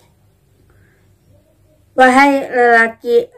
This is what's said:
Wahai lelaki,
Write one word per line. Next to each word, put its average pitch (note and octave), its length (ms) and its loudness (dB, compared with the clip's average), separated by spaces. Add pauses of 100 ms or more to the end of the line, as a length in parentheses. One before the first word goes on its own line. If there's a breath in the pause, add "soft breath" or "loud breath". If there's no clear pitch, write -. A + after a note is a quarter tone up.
(2000)
Wahai C4+ 480 2
lelaki, A#3+ 800 -2 (120)